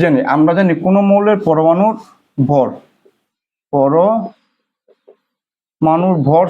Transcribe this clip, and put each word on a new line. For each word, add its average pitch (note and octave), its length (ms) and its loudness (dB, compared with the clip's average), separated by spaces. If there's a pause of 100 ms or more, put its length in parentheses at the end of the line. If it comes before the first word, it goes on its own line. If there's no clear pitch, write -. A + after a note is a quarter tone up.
জানি? D3+ 160 2 (160)
আমরা D#3 220 2
জানি F#3+ 140 0 (140)
কোনো F#3+ 140 2 (120)
মৌলের G3+ 260 2 (100)
পরমাণুর E3 480 0 (540)
ভর, C#3+ 180 0 (1040)
পরমাণুর - 2500 -4 (140)
ভর E3 200 2